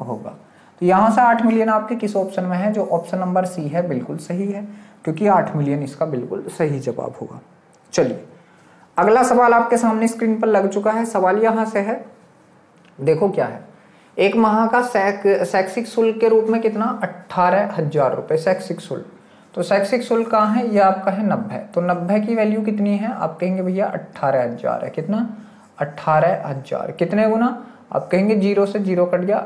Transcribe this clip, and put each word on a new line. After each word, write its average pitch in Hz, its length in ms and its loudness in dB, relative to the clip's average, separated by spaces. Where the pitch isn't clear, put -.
होगा। 113 340 -12
तो 175 60 0
यहाँ 196 240 4
से 254 100 4
आठ 233 240 4
मिलियन 220 240 2
आपके 220 280 0
किस 208 200 -4
option 190 280 -2
में 180 140 -2
है, 208 140 0
जो 208 120 -2
option 175 340 -4
number 185 280 0
सी 175 180 -8
है 170 240 -2
बिल्कुल 139 300 -6
सही 180 280 -6
है, 202 200 -6
क्योंकि 156 240 -2
आठ 180 280 2
मिलियन 143 260 0
इसका 139 240 -4
बिल्कुल 139 440 -6
सही 147 300 -2
जवाब 120 400 -8
होगा। 123 200 -14
चलिए 135 320 0
अगला 220 260 6
सवाल 247 320 6
आपके 233 220 4
सामने 226 320 2
screen 220 320 0
पर 226 80 2
लग 196 200 4
चुका 208 240 0
है। 226 140 -2
सवाल 190 320 2
यहाँ 220 260 2
से 214 160 -2
है, 208 240 -4
देखो 156 300 2
क्या 139 180 0
है, 113 140 -10
एक 196 200 2
माह 220 300 4
का 247 160 2
शैक-, 196 640 0
शैक्षिक 190 420 -2
शुल्क 226 340 0
के 226 80 4
रूप 220 180 4
में 220 140 0
कितना, 214 240 -2
अठारह 185 720 0
हजार 147 400 0
रुपये - 240 -2
शैक्षिक 185 420 -2
शुल्क। - 260 -10
तो - 80 -6
शैक्षिक 196 400 0
शुल्क 226 280 -2
कहाँ 214 240 2
है, 240 140 0
ये 208 120 2
आपका 190 320 2
है 202 140 -2
नब्बे। 156 320 -2
तो 175 80 0
नब्बे 180 380 0
की 226 140 -2
value 214 280 0
कितनी 202 340 0
है, 220 160 -4
आप 160 280 -6
कहेंगे 185 220 -2
भैया 185 240 0
अठारह 135 580 -2
हजार - 400 -4
है। - 60 -8
कितना, 208 380 -4
अठारह 156 680 0
हजार। - 460 -8
कितने 208 360 0
गुना, 233 360 0
आप - 160 -2
कहेंगे 202 280 2
ज़ीरो 202 300 2
से 202 120 -4
ज़ीरो 185 280 2
कट 180 140 0
गया, 202 260 0